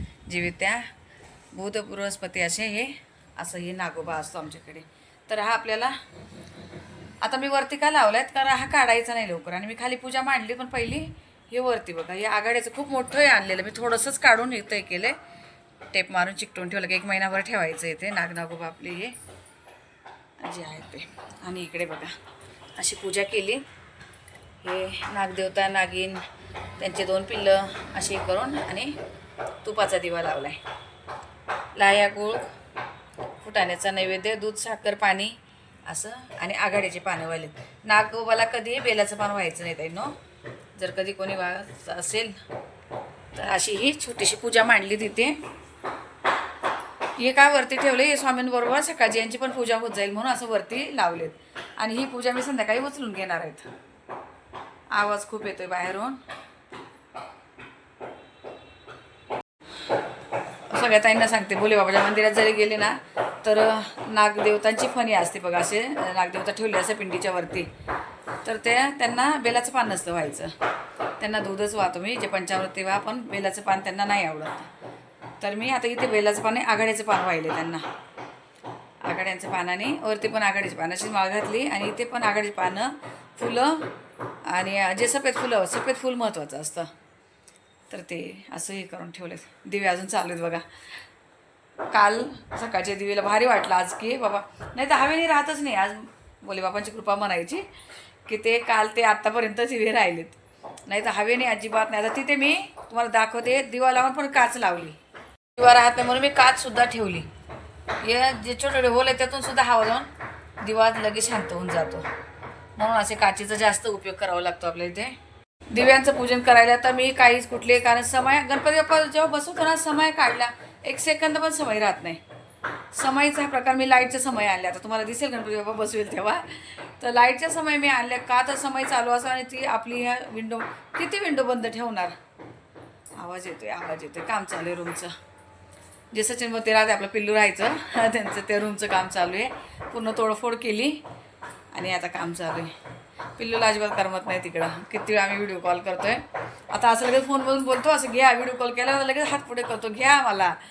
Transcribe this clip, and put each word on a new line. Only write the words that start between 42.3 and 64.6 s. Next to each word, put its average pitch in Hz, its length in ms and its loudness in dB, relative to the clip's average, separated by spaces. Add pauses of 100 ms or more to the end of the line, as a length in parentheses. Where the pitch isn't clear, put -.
तर - 40 -8
अशी 190 300 0
ही 226 300 0
छोटीशी 214 340 -2
पूजा 226 280 4
मांडली 214 320 4
तिथे. 220 460 0 (1800)
हे 254 120 2
काय 277 220 8
वरती 262 220 2
ठेवले, 262 280 4
हे 294 140 4
स्वामींबरोबर 254 640 0
सकाळची 240 380 2
यांची 226 180 -4
पण 262 140 -4
पूजा 233 260 0
होत 226 120 -4
जाईल 202 220 -2
म्हणून 226 200 -2
असं 240 140 -2
वरती 226 520 -4
लावलेत. 170 320 0 (480)
आणि 220 180 -4
ही 262 100 -2
पूजा 247 260 -2
मी 254 100 -2
संध्याकाळी 240 380 0
उचलून 269 340 -6
घेणार 185 280 -4
आहेत. 156 260 -14 (1200)
आवाज 208 360 0
खूप 214 180 -10
येतोय 185 220 -8
बाहेरून. 185 460 -4 (4000)
सगळ्या 220 220 6
ताईंना 226 240 6
सांगते, 208 280 0
भोले 214 200 4
बाबाच्या 196 280 6
मंदिरात 214 280 4
जरी 214 200 6
गेले 214 260 2
ना, 214 200 2 (480)
तर 220 340 6 (280)
नागदेवतांची 214 800 2